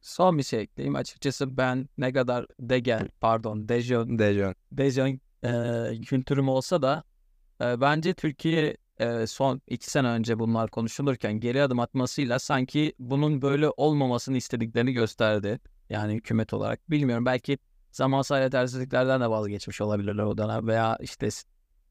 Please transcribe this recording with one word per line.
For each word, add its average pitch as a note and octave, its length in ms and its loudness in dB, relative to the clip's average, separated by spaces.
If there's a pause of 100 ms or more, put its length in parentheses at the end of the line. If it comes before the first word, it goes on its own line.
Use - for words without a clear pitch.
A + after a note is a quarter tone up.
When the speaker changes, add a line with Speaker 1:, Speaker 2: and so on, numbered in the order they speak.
Speaker 1:
Son F3+ 360 2
bir C#3 60 0
şey A2+ 180 -2
ekleyeyim. C#3 340 -6
Açıkçası C3 640 -4
ben C3 400 0
ne B2+ 160 -2
kadar B2 320 0 (140)
Degen, A#2+ 500 0 (120)
pardon, A2 480 0
Dejon, A#2+ 500 2
Speaker 2:
Dejon. G2+ 360 4 (160)
Speaker 1:
Dejon, C3+ 480 0 (240)
e, A#2 580 -2
kültürüm C3+ 480 0
olsa C3 320 0
da, C#3 220 0 (580)
e, A#2+ 200 0
bence D#3 320 2
Türkiye, D#3 640 0 (220)
e, A#2 280 0
son C3 400 -2
iki - 220 -8
sene C3+ 180 2
önce A2+ 320 0
bunlar A2+ 300 0
konuşulurken A2+ 640 -2
geri A#2+ 280 0
adım B2+ 180 2
atmasıyla B2+ 600 -2
sanki D3 600 0
bunun C#3 420 0
böyle C#3+ 280 2
olmamasını C3+ 680 2
istediklerini A#2 560 -2
gösterdi. G#2+ 640 0 (300)
Yani G#2+ 240 -2
hükümet A2 400 -2
olarak. G#2+ 360 -4
Bilmiyorum, B2+ 360 0
belki B2+ 320 0 (340)
zamansal C3+ 500 2
yetersizliklerden C3 800 2
de A#2 80 2
vazgeçmiş G#2 520 -4
olabilirler G#2 420 0
o G#2 140 0
dönem A2 300 -2
veya A2+ 340 2
işte - 300 -4
s-, - 160 -12 (440)